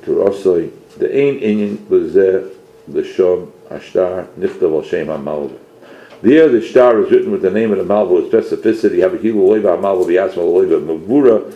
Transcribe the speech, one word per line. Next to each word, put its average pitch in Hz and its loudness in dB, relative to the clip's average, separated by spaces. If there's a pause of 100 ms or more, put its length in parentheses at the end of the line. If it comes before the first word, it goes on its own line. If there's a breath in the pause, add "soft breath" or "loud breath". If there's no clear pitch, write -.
to 80 -6
Rasoi, 90 0 (280)
the - -2
Ein 139 -2
Inyan 104 -2 (120)
Lezeh, 95 2 (460)
the 76 -4
Shom, 90 -2 (240)
Ashtar, 90 -4 (100)
Nichtav 90 -2
Al 76 -2
Shem 82 -6
HaMalva." 73 -8 (680 loud breath)
There 151 6
the 117 2
star 123 4
is - -2
written - 2
with 98 -4
the 95 0
name 107 -2
of 98 0
the 92 -4
Malva 98 0
with 85 0
specificity, 107 0
Havikilu 92 0
Leiva 98 2
HaMalva, 95 0
V'yasma 90 0
Leiva, 85 2
Mavura, 104 2 (140 loud breath)